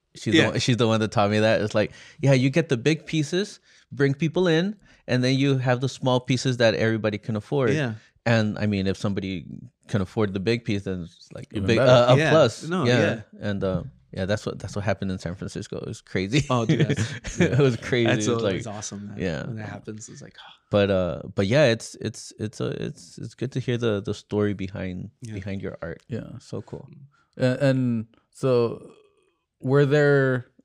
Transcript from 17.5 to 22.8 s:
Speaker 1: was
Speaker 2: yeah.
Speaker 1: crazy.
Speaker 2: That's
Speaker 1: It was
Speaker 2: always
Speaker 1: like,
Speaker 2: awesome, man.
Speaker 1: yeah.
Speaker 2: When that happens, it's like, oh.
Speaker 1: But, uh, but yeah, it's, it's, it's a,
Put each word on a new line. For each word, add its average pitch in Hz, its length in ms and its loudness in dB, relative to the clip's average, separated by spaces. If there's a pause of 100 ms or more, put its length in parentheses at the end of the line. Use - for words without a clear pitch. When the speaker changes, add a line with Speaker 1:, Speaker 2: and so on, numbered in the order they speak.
Speaker 1:
was 135 160 4
Speaker 2:
yeah. 110 140 -8
Speaker 1:
crazy. 120 180 2
Speaker 2:
That's 117 220 0
Speaker 1:
It - 60 2
was 113 100 -2
Speaker 2:
always 95 220 -2
Speaker 1:
like, 101 100 -12
Speaker 2:
awesome, 101 320 -12
man. 104 100 -12
Speaker 1:
yeah. 82 260 -4
Speaker 2:
When 113 120 -10
that 107 120 -10
happens, 107 400 -14
it's - 140 -20
like, 107 160 -20
oh. - 140 -20 (180)
Speaker 1:
But, 101 220 4
uh, 90 300 0 (120)
but 98 140 0
yeah, 143 160 4 (100)
it's, - 260 -10
it's, - 380 -10
it's - 220 -8
a, 123 60 -4 (140)